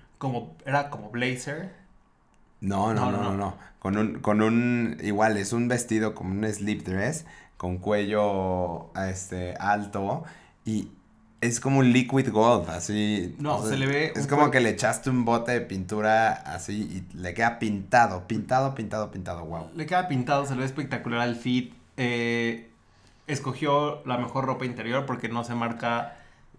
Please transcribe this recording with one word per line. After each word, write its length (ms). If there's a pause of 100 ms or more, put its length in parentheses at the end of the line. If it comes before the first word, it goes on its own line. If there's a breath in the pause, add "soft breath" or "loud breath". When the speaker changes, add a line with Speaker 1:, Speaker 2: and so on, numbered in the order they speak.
(180 soft breath)
Speaker 1:
como, 380 (100)
era 240
como 200
blazer. 640 (880)
Speaker 2:
No, 320
no, 180
Speaker 1:
No, 0
Speaker 2:
no, 60
Speaker 1:
no, 60
Speaker 2:
no, 80
Speaker 1:
no. 60
Speaker 2:
no. 200 (220 loud breath)
Con 180
un, 220
con 220
un, 600
igual, 340
es 160
un 160
vestido 480
como 160
un 140
slip 400
dress, 400 (320 loud breath)
con 220
cuello, 1160
este, 640
alto, 640 (400 loud breath)
y 240 (540)
es 180
como 200
un 120
liquid 400
gold, 380
así, 680
Speaker 1:
No, 180
Speaker 2:
o 40
sea, 100
Speaker 1:
se 60
le 80
ve 300
Speaker 2:
es 80
Speaker 1:
un 60
Speaker 2:
como 180
Speaker 1:
cue- 40
Speaker 2:
que 100
le 80
echaste 400
un 160
bote 260
de 100
pintura 680
así 840
y 40
le 160
queda 260
pintado, 680
pintado, 460
pintado, 380
pintado, 320
wow. 320
Speaker 1:
Le 100
queda 220
pintado, 380
se 80
le 80
ve 40
espectacular 540
al 160
fit. 380 (240)
Eh, 720 (560 soft breath)
escogió 760
la 120
mejor 280
ropa 200
interior 400
porque 240
no 140
se 120
marca 600 (440 loud breath)